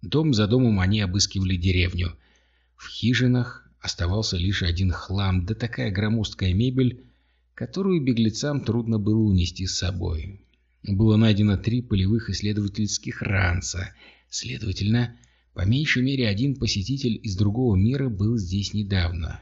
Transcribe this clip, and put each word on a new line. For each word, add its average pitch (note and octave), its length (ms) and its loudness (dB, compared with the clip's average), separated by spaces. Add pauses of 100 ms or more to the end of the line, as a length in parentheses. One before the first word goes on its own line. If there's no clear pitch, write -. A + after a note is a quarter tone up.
Дом D#3 320 0
за G#2+ 140 4
домом A2+ 340 4
они G2+ 220 2
обыскивали F#2+ 540 0
деревню. F2 600 0 (580)
В - 140 -20
хижинах B2 800 0 (120)
оставался F#2 560 -4
лишь F#2+ 260 -2
один F2+ 280 0
хлам, F#2 560 -2
да G#2+ 80 -4
такая A#2 360 -6
громоздкая G2+ 640 -2
мебель, B2+ 520 0 (500)
которую F3+ 480 -2
беглецам B2 600 0
трудно A#2 340 0
было G#2+ 220 2
унести F#2 460 2
с - 100 -6
собой. F2+ 640 -4 (420)
Было G#2+ 340 4
найдено G#2 400 6
три A2+ 260 -2
полевых G#2 480 0
исследовательских G#2 920 -4
ранца. F2+ 720 -2 (360)
Следовательно, A2+ 880 -2 (380)
по F#2 100 -4
меньшей B2+ 380 2
мере C3 260 0
один A#2+ 280 0
посетитель B2 680 -2
из G2+ 140 -6
другого G#2+ 400 2
мира C3 320 2
был G#2+ 280 0
здесь G2 380 -4
недавно. E2+ 680 -2